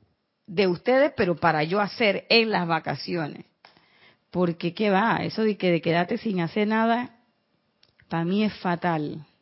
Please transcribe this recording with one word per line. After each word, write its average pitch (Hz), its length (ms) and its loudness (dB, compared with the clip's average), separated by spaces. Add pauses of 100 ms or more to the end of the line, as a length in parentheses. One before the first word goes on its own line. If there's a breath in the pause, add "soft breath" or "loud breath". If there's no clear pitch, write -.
(460)
de 190 200 0
ustedes, 254 500 2
pero 175 200 0
para 156 280 2
yo 185 160 0
hacer 202 480 0
en 226 220 4
las 175 180 0
vacaciones". 160 800 -4 (840 soft breath)
Porque, 175 440 0
¿qué 214 160 0
va? 190 340 2
Eso 170 180 -4
de 214 140 0
que 185 160 0
de 165 80 2
quedarte 175 380 0
sin 196 220 -2
hacer 208 280 -2
nada, 226 500 0 (880)
pa' 165 160 -4
mí 202 200 0
es 202 160 -2
fatal. 165 680 -4 (160)